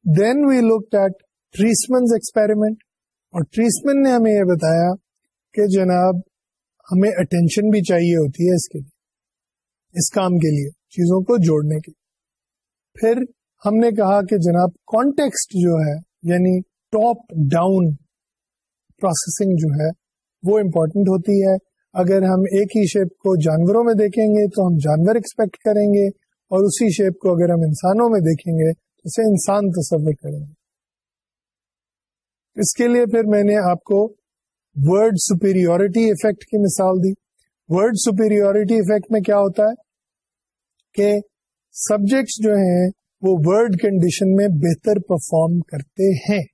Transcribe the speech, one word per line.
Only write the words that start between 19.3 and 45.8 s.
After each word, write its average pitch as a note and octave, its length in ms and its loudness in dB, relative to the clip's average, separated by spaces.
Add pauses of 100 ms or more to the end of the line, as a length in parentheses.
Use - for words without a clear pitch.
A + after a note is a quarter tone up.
جو D#3 100 0
ہے D3+ 160 -2 (520)
وہ G3+ 180 0
امپورٹنٹ F3+ 480 0
ہوتی F#3+ 340 0
ہے۔ F#3+ 120 2 (400)
اگر F#3 340 2
ہم F#3 120 2 (180)
ایک G3+ 180 -2
ہی G#3 60 2 (100)
شیپ F#3+ 180 -2 (140)
کو F#3+ 100 2 (100)
جانوروں E3+ 440 2
میں A3 120 0
دیکھیں G#3+ 280 0
گے G#3 260 2
تو F#3+ 120 0
ہم E3+ 180 0
جانور D#3+ 360 2
ایکسپیکٹ - 360 -6 (100)
کریں G#3 280 2
گے، G3+ 120 2 (440)
اور F#3+ 180 0
اسی A3+ 280 0
شیپ F#3+ 240 0
کو F#3 140 0
اگر F3 180 2
ہم E3 140 2
انسانوں G3 480 0
میں G3 80 2
دیکھیں E3 320 -2
گے D#3+ 180 0
تو - 360 -16
اسے A3+ 200 -4
انسان G3+ 480 0
تصور D#3 380 -2
کریں D3 260 -12
گے۔ D3 120 -16 (2000)
اس - 220 -4
کے A#3+ 100 2
لیے A#3+ 240 2
پھر A3+ 220 0
میں G#3 160 2
نے G#3 60 2 (140)
آپ F3 100 -2 (100)
کو G3 80 2 (800)
ورڈ G3 460 2
سپیریورٹی F#3 880 0
ایفیکٹ G#3 400 -2
کی G#3+ 120 -2
مثال F#3 420 0
دی۔ F#3+ 80 0 (560)
ورڈ G3+ 340 0
سپیریورٹی G#3 760 0
ایفیکٹ G#3 360 0
میں G#3+ 140 2
کیا G#3 120 2
ہوتا G3+ 320 0
ہے B3 40 -10 (1200)
کہ G#3 120 2 (640)
سبجیکٹس G#3+ 720 -2
جو G#3+ 120 2
ہیں F3+ 260 2 (400)
وہ F#3+ 100 2 (120)
ورڈ G3+ 360 2
کنڈیشن F#3+ 560 0
میں G3+ 120 2 (140)
بہتر E3+ 340 0 (120)
پرفارم E3 520 0 (120)
کرتے D#3+ 340 -4 (160)